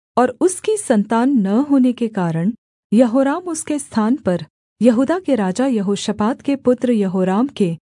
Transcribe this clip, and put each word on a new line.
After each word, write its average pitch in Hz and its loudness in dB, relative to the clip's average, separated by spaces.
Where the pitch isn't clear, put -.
और 247 0
उसकी 381 0
संतान 226 0
न 226 2
होने 254 2
के 240 -4
कारण 175 -2
यहोराम 269 2
उसके 311 -6
स्थान 226 -2
पर 175 -4
यहूदा 254 2
के 302 -2
राजा 202 -2
यहोशापात 208 -2
के 277 -2
पुत्र 247 0
यहोराम 190 0
के 170 -4